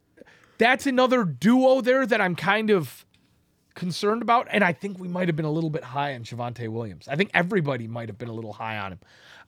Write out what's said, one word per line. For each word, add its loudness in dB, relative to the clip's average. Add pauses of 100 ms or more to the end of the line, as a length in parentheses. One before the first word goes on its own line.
(580)
That's 2
another 4
duo 4
there 2
that 2
I'm 0
kind 0
of 0 (720)
concerned -2
about, 2
and 2
I 4
think -10
we -10
might -2
have 0
been -2
a -2
little -2
bit -6
high -4
on -12
Javonte -8
Williams. -8
I -4
think 0
everybody 0
might -10
have -14
been -10
a -8
little -10
high -8
on -8
him. -16 (480)